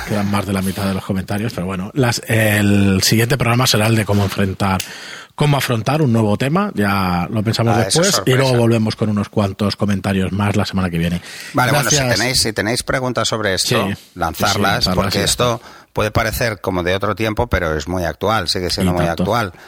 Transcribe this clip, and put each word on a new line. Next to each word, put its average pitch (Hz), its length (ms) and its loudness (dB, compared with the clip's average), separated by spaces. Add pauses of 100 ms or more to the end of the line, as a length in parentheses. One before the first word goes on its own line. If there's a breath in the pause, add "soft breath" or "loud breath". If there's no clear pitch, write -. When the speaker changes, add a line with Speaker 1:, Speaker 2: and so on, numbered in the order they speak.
Speaker 1:
quedan 101 240 -2
más 101 160 -2
de 101 60 -2
la 92 100 -2
mitad 95 220 -4
de 95 100 0
los 92 100 -6
comentarios, 104 480 -4
pero 87 140 -6
bueno, 95 260 -6
las, 123 340 0
el 101 760 2
siguiente 117 340 2
programa 120 300 2
será 104 180 2
el 113 100 4
de 107 80 2
cómo 101 200 2
enfrentar, 95 580 0 (540 loud breath)
cómo 147 220 2
afrontar 131 440 0
un 131 100 4
nuevo 107 260 4
tema. 175 360 0
Ya 95 560 0
lo 110 140 -2
pensamos 113 340 2
Speaker 2:
Ah, 113 60 2
esa 120 180 2
Speaker 1:
después 175 240 2
y - 60 2
luego 131 140 4
Speaker 2:
sorpresa. 127 160 2
Speaker 1:
volvemos 113 340 2
con 107 140 -2
unos 104 200 -2
cuantos 98 460 -2
comentarios 98 560 -2
más 101 240 0
la 98 100 0
semana 92 240 -2
que 82 80 -4
viene. 85 240 -2 (320 loud breath)
Speaker 2:
Vale, 123 200 2
bueno, 143 160 2
si - 80 2
Speaker 1:
Gracias. 123 200 2
Speaker 2:
tenéis, 127 240 0
si 110 120 -2
tenéis 107 280 -2
preguntas 127 460 -2
sobre 104 260 0
esto, 107 360 0
Speaker 1:
Sí, 98 60 -4
sí, - 60 -20 (140)
Speaker 2:
lanzarlas, 92 380 -2
Speaker 1:
sí, 101 80 0
lanzarlas 101 340 2
Speaker 2:
porque 101 220 0
Speaker 1:
y 101 40 2
ya 98 40 2
Speaker 2:
esto 123 360 0
Speaker 1:
está. - 60 -20 (260 loud breath)
Speaker 2:
puede 107 160 0
parecer 113 520 -2
como 92 200 -2
de 90 140 0
otro 101 200 -2
tiempo, 110 320 -2
pero 85 300 0
es 73 100 -6
muy 87 180 -2
actual, 92 440 -2
sigue 90 220 -2
siendo 92 220 0
Speaker 1:
Y - 20 0
Speaker 2:
muy 85 100 0
Speaker 1:
tanto. 85 180 -2
Speaker 2:
actual. 101 300 -2 (140 loud breath)